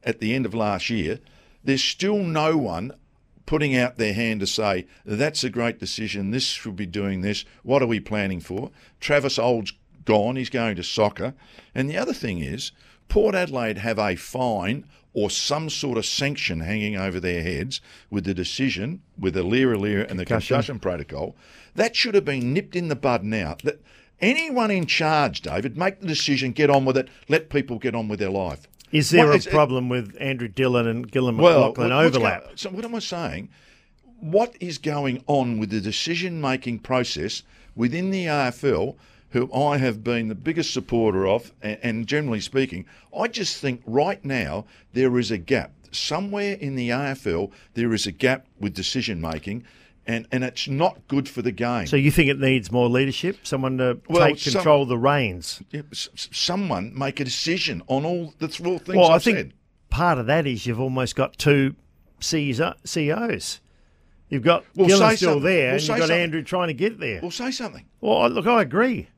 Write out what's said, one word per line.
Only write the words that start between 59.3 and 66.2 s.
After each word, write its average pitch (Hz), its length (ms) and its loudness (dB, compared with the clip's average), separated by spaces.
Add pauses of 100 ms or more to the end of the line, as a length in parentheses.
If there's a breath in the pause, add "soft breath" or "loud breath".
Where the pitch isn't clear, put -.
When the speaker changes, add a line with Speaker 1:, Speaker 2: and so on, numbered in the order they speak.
Speaker 1:
said. 147 140 -8 (360)
Speaker 2:
part 160 300 2
of 113 80 -2
that 147 200 2
is 120 200 -4
you've 117 140 -2
almost 127 360 -2
got - 220 -2
two 143 360 4 (460)
C 147 300 -2
Es, 113 100 -2 (240)
C 156 220 -2
E 147 60 0
Os. 208 480 -4 (680)
You've 135 140 -2
got 170 220 4 (100)
Speaker 1:
Well, 185 140 6
Speaker 2:
Gillen 202 220 8
Speaker 1:
say 220 60 4
Speaker 2:
still 180 180 2
Speaker 1:
something. 143 100 0
Speaker 2:
there, 170 220 4
Speaker 1:
Well, 127 80 2
Speaker 2:
and 147 80 0
Speaker 1:
say 151 100 -2
Speaker 2:
you've - 80 2
got 165 80 4
Speaker 1:
something. 170 140 4